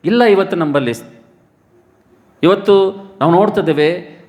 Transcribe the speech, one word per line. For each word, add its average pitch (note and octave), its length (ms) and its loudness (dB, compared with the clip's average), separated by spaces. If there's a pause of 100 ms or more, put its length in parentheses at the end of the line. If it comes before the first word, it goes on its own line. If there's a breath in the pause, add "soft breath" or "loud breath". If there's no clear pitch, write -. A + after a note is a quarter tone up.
ಇಲ್ಲ A#3 180 2
ಇವತ್ತು G3 320 2
ನಮ್ಮಲ್ಲಿ. C#3+ 360 -2 (1500)
ಇವತ್ತು G3 480 2 (280)
ನಾವು D#3 120 0
ನೋಡ್ತಿದ್ದೇವೆ F3 960 -2